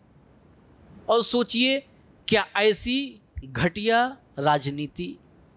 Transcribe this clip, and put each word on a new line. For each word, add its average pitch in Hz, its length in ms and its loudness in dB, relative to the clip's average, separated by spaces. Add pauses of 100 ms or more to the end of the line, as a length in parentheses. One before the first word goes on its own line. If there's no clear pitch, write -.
(1080)
और 226 140 4
सोचिए, 247 640 0 (420)
क्या 208 180 2 (100)
ऐसी 240 640 0 (240)
घटिया 208 720 0 (220)
राजनीति 143 800 -2 (380)